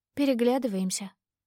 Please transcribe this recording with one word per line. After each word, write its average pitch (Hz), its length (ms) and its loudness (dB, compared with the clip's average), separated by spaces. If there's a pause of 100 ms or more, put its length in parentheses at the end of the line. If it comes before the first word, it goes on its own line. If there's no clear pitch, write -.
(140)
Переглядываемся. 240 1000 0 (360)